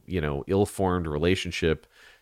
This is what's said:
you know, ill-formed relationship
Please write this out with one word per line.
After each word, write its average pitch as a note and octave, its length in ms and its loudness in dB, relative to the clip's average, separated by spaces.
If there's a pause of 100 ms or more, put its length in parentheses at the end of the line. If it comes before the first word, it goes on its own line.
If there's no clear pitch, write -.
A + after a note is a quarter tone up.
you F2+ 160 -2
know, D2 240 -2
ill-formed F#2+ 640 0
relationship D#2+ 800 0 (340)